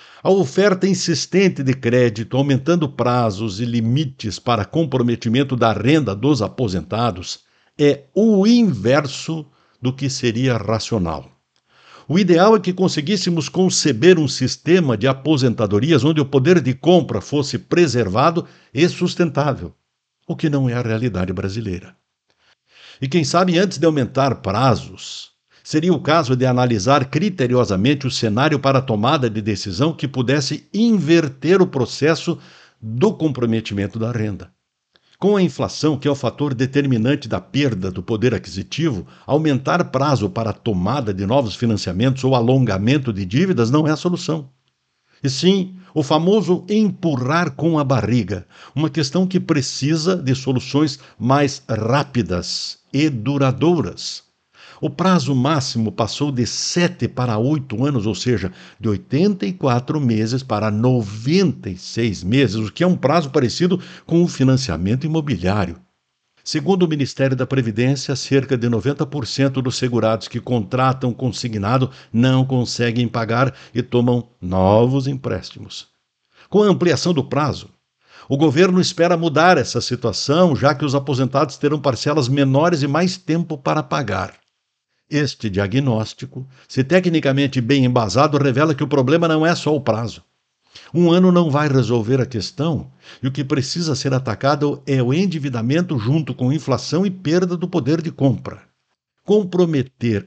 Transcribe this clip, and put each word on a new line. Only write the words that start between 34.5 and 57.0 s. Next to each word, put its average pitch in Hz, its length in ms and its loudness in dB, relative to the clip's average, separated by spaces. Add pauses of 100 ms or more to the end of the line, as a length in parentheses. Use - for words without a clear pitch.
Com 202 180 2
a 190 40 2
inflação, 156 560 0
que - 80 -6
é 147 60 2
o 139 40 0
fator 139 380 -4
determinante 131 760 0
da 95 100 -4
perda 107 500 -2
do 92 140 -8
poder 113 300 0
aquisitivo, 95 760 -6 (180)
aumentar 156 600 0
prazo 127 440 0
para 110 200 -4
a 101 40 -4
tomada 107 600 -2
de 95 120 -4
novos 113 300 0
financiamentos 117 720 -2
ou 131 100 2
alongamento 120 800 2
de 98 100 -6
dívidas 117 480 0
não 151 160 2
é 156 40 2
a 156 40 0
solução. 165 540 -4 (760)
E 139 60 0
sim, 185 480 0 (160)
o 151 100 0
famoso 175 640 2
empurrar 170 840 0
com 156 280 0
a 143 60 0
barriga, 107 600 0 (300)
uma 151 140 0
questão 165 360 -2
que 185 140 0
precisa 160 760 -2
de 135 180 -2
soluções 139 640 -2 (180)
mais 135 520 0
rápidas 113 1120 -2 (120)
e 151 180 0
duradouras. 131 1120 -2 (580)
O 185 80 -2
prazo 170 440 0
máximo 131 600 0
passou 131 360 -2
de 120 160 0
sete 170 640 -2